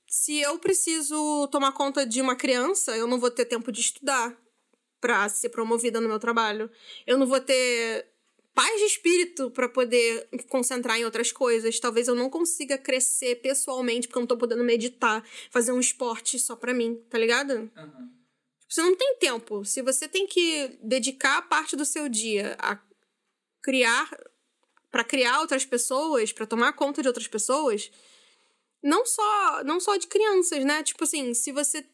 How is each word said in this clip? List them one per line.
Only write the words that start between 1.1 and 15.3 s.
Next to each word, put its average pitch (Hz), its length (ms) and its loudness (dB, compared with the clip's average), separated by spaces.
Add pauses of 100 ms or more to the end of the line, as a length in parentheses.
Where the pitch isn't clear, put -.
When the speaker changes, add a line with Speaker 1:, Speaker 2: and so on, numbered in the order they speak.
Speaker 1:
tomar 277 220 2
conta 277 320 0
de 233 160 -2
uma 254 160 0
criança, 254 600 0
eu 233 100 -2
não 247 120 0
vou 240 120 2
ter 240 160 -2
tempo 233 260 -4
de 226 80 -6
estudar 247 560 -2 (640)
pra 214 300 2
ser - 180 -2
promovida 233 520 -2
no 226 80 0
meu 214 100 -2
trabalho. 226 520 -2 (360)
Eu 247 100 4
não 269 100 4
vou 262 140 2
ter 247 680 0 (480)
paz 440 260 4
de 415 60 4
espírito 349 680 2
pra 254 160 0
poder 233 600 2
me 247 120 -8
concentrar 247 560 -2
em 233 80 0
outras 226 260 -2
coisas. 226 480 0
Talvez 233 260 0
eu 247 80 2
não 247 140 0
consiga 285 480 -2
crescer 262 600 0
pessoalmente, 254 680 -2
porque - 120 -4
eu 240 40 0
não 240 40 -2
tô 247 100 2
podendo 233 260 0
meditar, 233 640 0 (260)